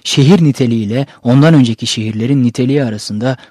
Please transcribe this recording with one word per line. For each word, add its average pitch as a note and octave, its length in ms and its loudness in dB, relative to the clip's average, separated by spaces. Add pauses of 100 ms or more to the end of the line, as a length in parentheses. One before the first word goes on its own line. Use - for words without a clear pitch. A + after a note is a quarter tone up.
şehir E3 400 2
niteliğiyle A#2 600 -2 (160)
ondan C#3 320 4
önceki A#2 320 2
şehirlerin A2+ 580 -2
niteliği B2+ 400 -2
arasında A2 520 -6 (140)